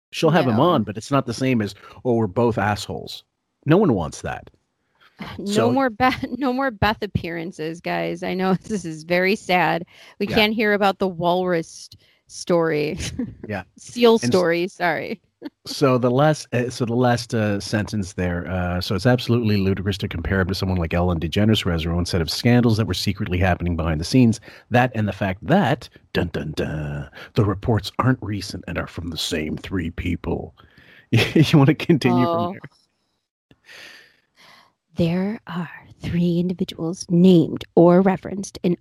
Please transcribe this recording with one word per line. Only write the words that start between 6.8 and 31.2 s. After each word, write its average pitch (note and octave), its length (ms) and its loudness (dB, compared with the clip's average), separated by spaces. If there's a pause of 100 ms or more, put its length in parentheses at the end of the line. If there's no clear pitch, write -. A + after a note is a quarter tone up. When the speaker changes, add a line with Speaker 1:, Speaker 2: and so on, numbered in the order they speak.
Speaker 2:
appearances, E3+ 800 -8
guys. E3+ 420 -4
I F3+ 100 -4
know F#3 200 0
<laughs> E3+ 100 -2
this G3 220 -6
is D#3 180 -10
very F3+ 320 0
sad. E3+ 500 0 (340)
We G3+ 80 -2
Speaker 1:
Yeah. - 100 -6
Speaker 2:
can't G#3+ 160 2
hear G#3+ 180 0
about G3 280 2
the G3 100 0
walrus F3 800 -2 (380)
story. D#3+ 760 -2
<laughs> - 460 -10
Speaker 1:
Yeah. G2 140 -6 (140)
Speaker 2:
Seal A#3+ 360 2
Speaker 1:
And A3+ 100 2
s- A#3+ 60 -2
Speaker 2:
story, F3 400 2
sorry. E3+ 500 -4 (460)
Speaker 1:
So C3 320 2
the B2 120 2
last, D3 440 2
uh, A#2+ 160 -2
so B2 160 -4
the A#2 100 -4
last, A#2+ 400 0
uh, G#2 240 0
sentence G2 540 -4
there. F2 340 -4
Uh, F2+ 320 -2
"So G2+ 160 -4
it's F2+ 100 -4
absolutely A#2+ 520 2
ludicrous F#2+ 400 0
to G#2 100 -8
compare F#2+ 320 -2
him F#2 80 2
to F#2+ 80 -2
someone F#2 220 -2
like E2+ 160 -2
Ellen F2 260 0
DeGeneres, G#2 420 2
who F#2+ 80 -2
has E2 140 -2
her E2+ 80 -2
own F2 140 0
set F#2 160 -2
of D#2+ 80 -4
scandals A#2+ 480 2
that A2 100 0
were - 60 -4
secretly G2 460 -4
happening F2 360 0
behind D#2+ 240 -2
the D#2+ 60 -4
scenes. A#2+ 340 4 (320)
That B2 240 2
and G#2+ 100 -2
the G2 60 -2
fact F#2+ 340 -4
that, D3+ 440 0 (240)
dun, F2 180 -2
dun, D2+ 240 -8
dun, D2 540 -6 (240)
the A2+ 100 2
reports G2+ 560 -2
aren't C3 240 0
recent G2 460 -8
and E2 80 -6
are D#2 100 -6
from E2 220 -10
the E2 80 -10
same D#2 400 -6
three F2 340 -6
people." - 640 -6 (300)
<laughs> - 260 -12
You D3+ 480 4